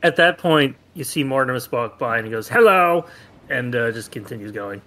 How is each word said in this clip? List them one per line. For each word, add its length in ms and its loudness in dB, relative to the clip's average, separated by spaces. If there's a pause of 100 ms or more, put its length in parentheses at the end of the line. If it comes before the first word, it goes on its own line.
At 140 2
that 220 4
point, 400 2 (160)
you 100 -10
see 200 -4
Mortimus 480 -2
walk 280 -4
by 180 -2
and 80 -4
he 60 -10
goes, 180 -8
Hello! 560 4 (440)
and, 260 -4
uh, 160 0
just 200 -10
continues 400 -12
going. 360 -10